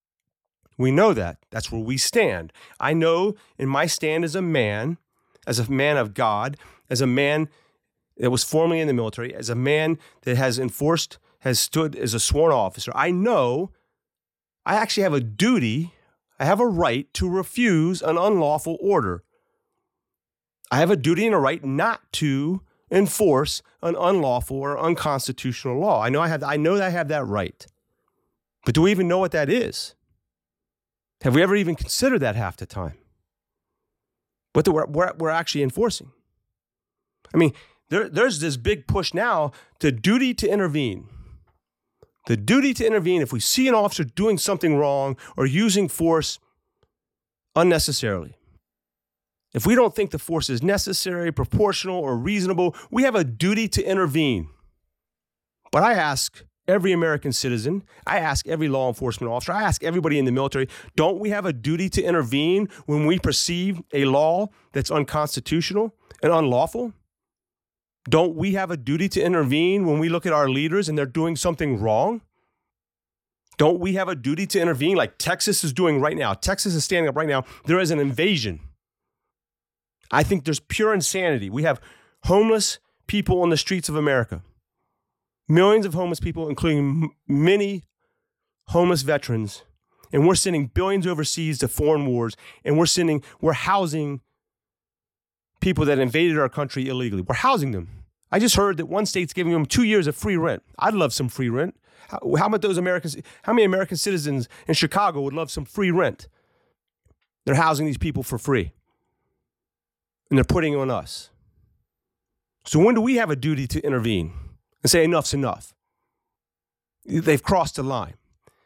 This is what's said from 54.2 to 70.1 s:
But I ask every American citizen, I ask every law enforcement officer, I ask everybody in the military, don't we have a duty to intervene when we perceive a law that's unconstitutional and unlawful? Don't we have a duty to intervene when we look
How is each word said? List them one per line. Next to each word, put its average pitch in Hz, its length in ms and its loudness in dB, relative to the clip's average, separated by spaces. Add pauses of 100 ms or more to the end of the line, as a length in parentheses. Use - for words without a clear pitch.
But 156 120 4
I 233 100 4
ask 151 520 -4 (220)
every 185 240 2
American 160 400 0
citizen, 127 520 -4 (220)
I 190 140 0
ask 151 280 -4
every 156 200 -2
law 135 220 0
enforcement 117 440 -6
officer, 123 200 -4
I 214 100 -2
ask 180 200 0
everybody 160 360 0
in 131 60 2
the 123 60 0
military, 135 380 -2 (260)
don't 170 220 2
we 208 140 -4
have 208 160 -2
a 170 40 0
duty 151 380 -2
to - 140 0
intervene 165 680 0 (160)
when 151 220 0
we 180 100 4
perceive 175 640 -2 (100)
a 139 140 2
law 156 440 2 (240)
that's 135 180 -4
unconstitutional 156 1040 -2 (260)
and 151 100 4
unlawful? 160 640 0 (1160)
Don't 165 260 4
we 190 180 -2
have 190 180 -2
a 165 60 -4
duty 143 320 -2
to 190 120 0
intervene 175 640 2
when 151 140 2
we 165 100 0
look 170 160 -2